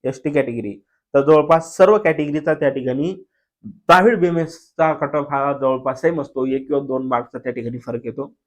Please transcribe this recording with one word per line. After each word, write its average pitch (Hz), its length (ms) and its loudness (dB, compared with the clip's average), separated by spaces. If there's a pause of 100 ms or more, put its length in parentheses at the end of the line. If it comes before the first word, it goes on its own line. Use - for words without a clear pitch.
एसटी 131 260 -6
कॅटेगरी, 117 520 -4 (320)
तर 139 60 6
जवळपास 156 560 4
सर्व 202 220 6
कॅटेगरीचा 151 560 -2
त्या 147 140 0
ठिकाणी 135 560 -4 (420)
प्रायव्हेट 185 520 4
बीएमएसचा 165 760 -2
कट 147 240 -4
ऑफ 143 140 -2
हा 139 300 -2
जवळपास 131 400 -2
सेम 165 200 0
असतो, 131 260 -6
एक 131 220 -4
किंवा 143 140 -2
दोन 131 240 -6
मार्कचा 123 320 -4
त्या 123 140 -8
ठिकाणी 120 260 -8
फरक 120 260 -8
येतो. 120 300 -10 (120)